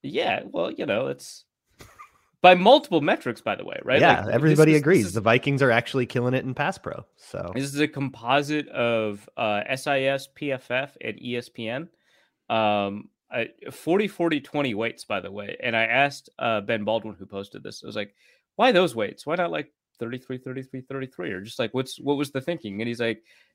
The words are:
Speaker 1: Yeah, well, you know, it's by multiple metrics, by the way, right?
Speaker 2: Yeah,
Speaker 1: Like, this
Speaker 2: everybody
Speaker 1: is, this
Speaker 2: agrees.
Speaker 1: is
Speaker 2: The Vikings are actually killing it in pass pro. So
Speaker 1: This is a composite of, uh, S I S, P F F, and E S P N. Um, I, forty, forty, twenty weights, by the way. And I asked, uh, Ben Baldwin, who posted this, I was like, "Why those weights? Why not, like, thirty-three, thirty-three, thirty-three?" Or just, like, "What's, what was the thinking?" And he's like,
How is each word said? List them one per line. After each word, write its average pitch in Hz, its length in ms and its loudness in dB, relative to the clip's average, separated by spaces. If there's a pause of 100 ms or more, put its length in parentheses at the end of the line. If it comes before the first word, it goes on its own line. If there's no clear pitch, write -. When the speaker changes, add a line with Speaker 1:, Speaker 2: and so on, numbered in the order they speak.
Speaker 1:
Yeah, - 440 -2
well, - 240 -4
you - 160 -8
know, 123 220 -2
it's - 360 -12 (960)
by 180 140 12
multiple 190 460 6
metrics, 143 400 -2
by 104 160 -4
the - 80 -12
way, - 200 -10
right? 135 160 2
Speaker 2:
Yeah, 165 180 6
Speaker 1:
Like, 98 80 -6
this 104 80 -2
Speaker 2:
everybody 156 380 6
Speaker 1:
is, 156 40 6
this 151 60 4
Speaker 2:
agrees. 135 240 4
Speaker 1:
is 87 60 -10
Speaker 2:
The 107 80 -2
Vikings 127 420 2
are 135 80 6
actually 120 360 2
killing 123 280 -2
it 131 100 -2
in 131 100 -6
pass 151 240 -4
pro. - 260 -12 (120)
So - 380 -12
Speaker 1:
This 131 100 -4
is 139 160 -6
a 151 80 4
composite 139 800 -2
of, 113 680 -2
uh, 104 300 0
S 131 200 -6
I 139 160 0
S, 135 320 -2
P 143 180 -6
F 127 180 -8
F, 131 300 -4
and 107 200 -8
E 120 160 -6
S 120 120 -8
P 113 200 -10
N. 139 200 -8 (600)
Um, 104 600 0 (220)
I, 117 180 -4 (240)
forty, 190 360 0
forty, 170 320 -2
twenty 139 340 -4
weights, 113 300 -6
by 113 160 -4
the 95 120 -12
way. 101 300 -10
And 117 140 -2
I 113 80 4
asked, 135 540 0
uh, 117 240 0
Ben 107 220 -2
Baldwin, 107 340 -4
who 98 80 -16
posted 101 360 -12
this, - 220 -14
I - 20 -16
was 107 100 -10
like, 104 180 -8 (420)
"Why 247 160 4
those 165 220 4
weights? - 320 -4
Why 147 80 -2
not, 175 160 -2
like, 151 220 -6 (260)
thirty-three, 127 400 -8
thirty-three, 131 440 -12
thirty-three?" 135 500 -10
Or 95 100 -8
just, 113 160 -14
like, 117 160 -4
"What's, 131 260 -4
what 143 160 0
was 139 140 -4
the 135 100 -6
thinking?" 117 400 -6
And 117 80 -4
he's 117 120 -8
like, 117 220 -2 (320)